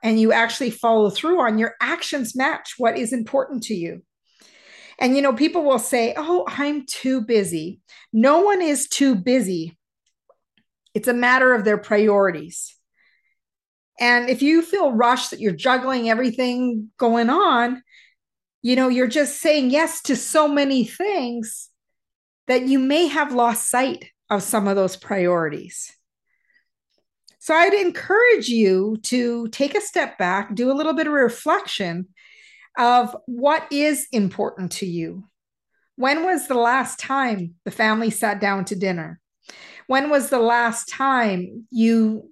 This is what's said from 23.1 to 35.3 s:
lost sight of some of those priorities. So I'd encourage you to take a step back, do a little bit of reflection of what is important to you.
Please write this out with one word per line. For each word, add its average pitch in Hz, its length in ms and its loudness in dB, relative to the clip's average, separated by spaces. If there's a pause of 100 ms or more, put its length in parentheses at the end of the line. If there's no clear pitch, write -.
lost 240 340 0
sight 254 420 -2 (200)
of 202 120 0
some 208 240 -2
of 196 100 0
those 190 200 0
priorities. 175 1000 -4 (1500)
So 320 120 0
I'd 349 180 4
encourage 403 760 2
you 214 560 2
to 233 440 -2
take 277 260 -4
a 415 60 0
step 320 380 -4
back, 196 360 -4
do 240 160 0
a 277 60 0
little 302 160 -2
bit 302 140 -2
of 302 80 -2
reflection 233 920 -2 (680)
of 240 480 2
what 285 480 0
is 285 400 0
important 202 600 -2
to - 140 -8
you. 170 380 -8 (720)